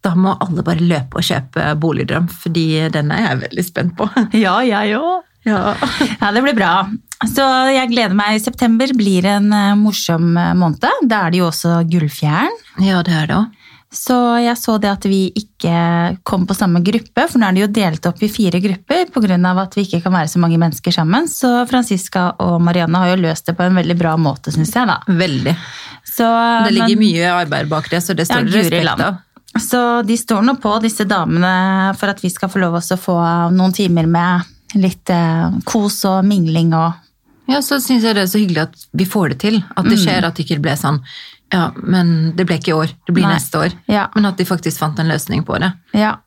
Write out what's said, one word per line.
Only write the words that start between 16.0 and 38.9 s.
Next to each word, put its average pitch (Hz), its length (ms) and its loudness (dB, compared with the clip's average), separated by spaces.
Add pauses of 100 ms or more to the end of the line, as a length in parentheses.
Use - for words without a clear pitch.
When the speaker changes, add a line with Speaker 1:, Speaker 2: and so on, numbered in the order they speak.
Speaker 2:
kom 180 220 0
på 196 100 -2
samme 175 260 2
gruppe, 226 460 0
for 277 100 0
nå 214 100 4
er 185 40 2
det 185 80 4
jo 208 140 2
delt 180 340 0
opp 175 140 -4
i 214 60 0
fire 190 340 0
grupper 269 500 -2
på 262 80 0
grunn 180 240 2
av 180 140 2
at 190 180 -4
vi 202 80 0
ikke 170 180 -2
kan 185 120 0
være 156 180 0
så 175 80 0
mange 170 180 2
mennesker 165 360 0
sammen. 185 340 0
Så 262 220 0 (180)
Franziska 196 640 0 (100)
og 180 220 0
Marianne 170 400 2
har 180 100 2
jo 190 80 2
løst 160 300 -2
det 175 80 -2
på 180 80 2
en 185 100 2
veldig 175 220 0
bra 165 180 0
måte, 151 380 -2
synes 156 180 0
jeg 240 160 0
da. 170 80 0 (100)
Speaker 1:
Veldig. 160 460 0 (560)
Speaker 2:
Så, 233 220 0 (340)
Speaker 1:
Det 233 80 2
ligger 226 240 2
Speaker 2:
men 214 80 4
Speaker 1:
mye 175 300 2
arbeid 147 340 -2
bak 156 240 -4
det, 175 80 0
så 175 160 -4
det 165 140 -2
Speaker 2:
Ja, 240 80 0
Speaker 1:
står 240 80 0
det 180 80 -2
Speaker 2:
Guri 208 80 4
Speaker 1:
respekt 165 260 0
Speaker 2:
land. - 140 -2
Speaker 1:
av. 180 180 -4 (400)
Speaker 2:
Så 247 220 -2 (240)
de 233 100 0
står 226 320 -2
nå 269 140 0
på, 208 180 0
disse 220 240 -2
damene, 180 480 0 (460)
for 202 100 -2
at 196 160 -6
vi 180 80 -2
skal - 160 -4
få 190 140 -2
lov 170 180 0
også 185 160 -2
å 185 60 -8
få 175 160 0 (340)
noen 185 240 2
timer 170 320 2
med 175 400 2 (320)
litt, 185 320 -2
eh, 165 380 2 (180)
kos 208 300 -2 (100)
og 190 160 2
mingling 165 480 2
og 165 220 0 (540)
Speaker 1:
Ja, 269 120 2
så 285 220 -2
synes 240 240 2
jeg 220 100 2
det 202 60 2
er 185 80 0
så 214 100 0
hyggelig 170 220 0
at - 320 -8